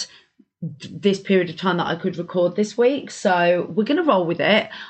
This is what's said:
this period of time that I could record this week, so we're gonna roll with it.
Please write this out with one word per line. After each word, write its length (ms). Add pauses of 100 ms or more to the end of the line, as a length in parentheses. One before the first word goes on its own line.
(600)
this 580
period 300
of 80
time 200
that 100
I 80
could 220
record 380
this 220
week, 340
so 580
we're 140
gonna 200
roll 220
with 140
it. 300 (200)